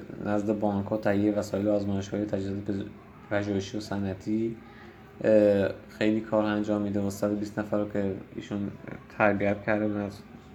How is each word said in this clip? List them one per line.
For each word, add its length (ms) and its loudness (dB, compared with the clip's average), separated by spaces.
نزد 340 0
بانک‌ها 380 0
تهیه 420 2
وسایل 280 0
آزمایشگاهی 580 0
تجهیزات 300 -2
پژ-، 180 -4
پژوهشی 460 -2
و 20 -4
صنعتی، 760 -4
اه، 460 8
خیلی 220 4
کار 240 2
انجام 360 2
می‌ده 180 0
و 100 0
صد 220 0
و 40 0
بیست 240 -4
نفر 180 0
رو 120 0
که 260 0
ایشون 360 -6
تربیت 480 4
کرده 220 2
بود 100 -2
از، 200 -4